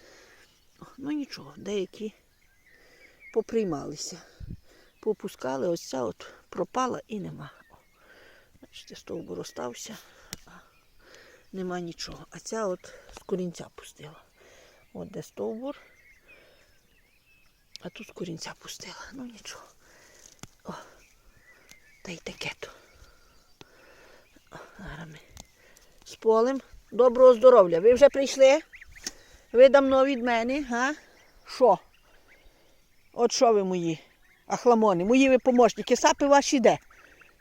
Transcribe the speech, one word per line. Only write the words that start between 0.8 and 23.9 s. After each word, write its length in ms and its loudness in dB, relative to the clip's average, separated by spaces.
ну 140 -10
нічого, 460 -12
деякі 560 -10
поприймалися. 880 -8
Попускали, 680 -8
ось 220 -6
ця 140 -8
от 240 -10
пропала 580 -6
і 120 -12
нема. 320 -16
О, 40 -20
бачите, 340 -20
стовбур 440 -14
остався, 580 -14
а 60 -20
нема 280 -10
нічого. 500 -16
А 100 -20
ця 280 -8
от 260 -12
з 20 -20
корінця 580 -10
пустила. 480 -20
От 160 -16
де 140 -16
стовбур, 540 -12
а 80 -18
тут 180 -20
з 40 -20
корінця 480 -14
пустила. 540 -20
Ну 120 -16
нічого. 380 -20
О, 100 -14
та 100 -16
й 60 -14
таке 420 -14
то. 80 -16